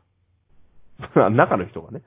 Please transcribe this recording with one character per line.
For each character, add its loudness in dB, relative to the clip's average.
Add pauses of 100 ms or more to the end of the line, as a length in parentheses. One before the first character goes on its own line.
(1000)
<laughs> -16
あ、 4
中 2
の -6
人 -16
が -20
ね。 -14